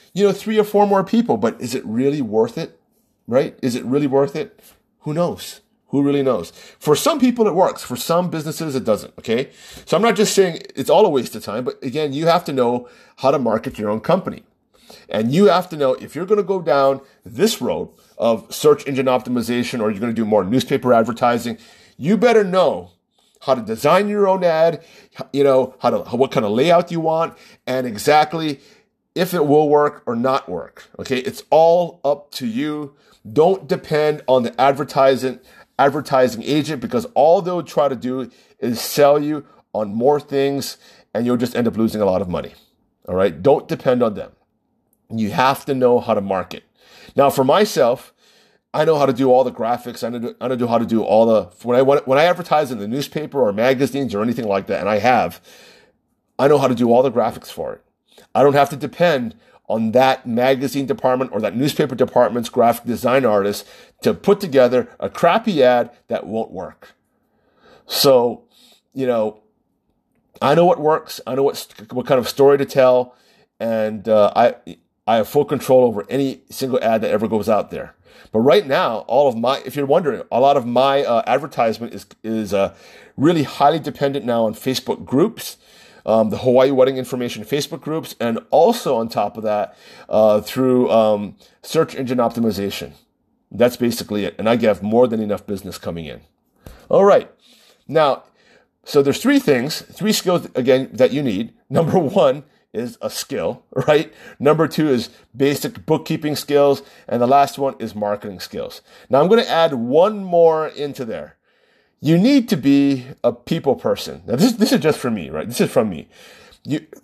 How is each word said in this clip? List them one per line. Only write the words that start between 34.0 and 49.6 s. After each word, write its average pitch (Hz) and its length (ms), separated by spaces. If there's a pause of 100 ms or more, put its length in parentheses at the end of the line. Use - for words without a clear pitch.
on 127 160
the 113 180
advertising, 135 760 (400)
advertising 131 640
agent, 143 400
because 120 320
all 160 260
they'll 180 220
try 147 260
to 135 80
do 127 340 (280)
is 117 220
sell 147 420
you 147 240 (260)
on 101 220
more 135 240
things, 139 580 (380)
and 113 100
you'll 120 120
just 120 180
end 117 140
up 113 80
losing 110 240
a 104 40
lot 92 160
of 95 80
money. 80 260 (540)
All 90 60
right, 92 260
don't 131 280
depend 123 340
on 110 120
them. - 180 (760)
You 110 220
have 131 360
to 143 80
know 123 260
how 113 140
to 104 60
market. 95 440 (500)
Now, 139 160
for 135 140
myself, 143 680 (640)
I 151 80
know 156 140
how 143 80
to 135 80
do 127 160
all 127 120
the 123 100
graphics. 120 520